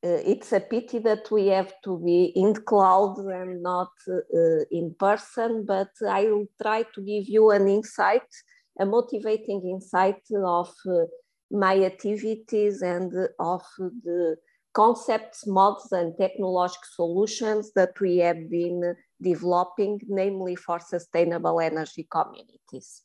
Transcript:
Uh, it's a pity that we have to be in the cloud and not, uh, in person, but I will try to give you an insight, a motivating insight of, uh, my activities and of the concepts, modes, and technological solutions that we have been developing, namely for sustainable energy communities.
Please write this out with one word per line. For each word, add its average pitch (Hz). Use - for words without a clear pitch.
Uh, 262
it's -
a 196
pity 233
that 214
we 208
have 190
to 185
be 175
in 196
the 214
cloud 196
and 185
not, 180
uh, 165
in 170
person, 214
but 196
I 196
will 208
try 220
to -
give 202
you 220
an 196
insight, 208
a 196
motivating 220
insight 190
of, 175
uh, 175
my 190
activities 208
and 180
of 180
the 175
concepts, 226
modes, 196
and 170
technological 185
solutions 214
that 185
we 180
have 170
been 175
developing, 180
namely 190
for 170
sustainable 170
energy 160
communities. -